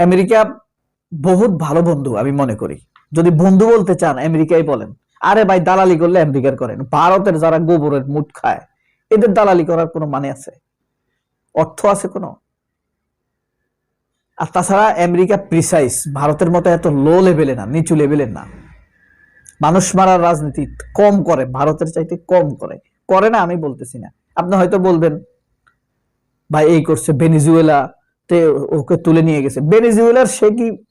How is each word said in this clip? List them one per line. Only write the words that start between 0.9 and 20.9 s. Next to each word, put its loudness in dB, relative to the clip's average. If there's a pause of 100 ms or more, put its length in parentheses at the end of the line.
বহুত 2
ভালো -2
বন্ধু, -2
আমি -4
মনে -2
করি। -10 (340)
যদি 2
বন্ধু 4
বলতে 2
চান, -2
আমেরিকাই 0
বলেন। -6 (280)
আরে 2
ভাই, 2
দালালি 2
করলে 2
আমেরিকার -2
করেন। -8
ভারতের 0
যারা 2
গোবরের 0
মুঠ -8
খায়, -4 (500)
এদের 2
দালালি 2
করার -2
কোনো -8
মানে -8
আছে? -18 (1000)
অর্থ -4
আছে 0
কোনো? -12 (2000)
আর -6
তাছাড়া 0
আমেরিকা 2
প্রিসাইজ, -2 (100)
ভারতের -2
মতো 0
এত 0
লো 2
লেভেলে 2
না, -10
নিচু -2
লেভেলের 0
না। -14 (1120)
মানুষ 0
মারার 2
রাজনীতি -2 (280)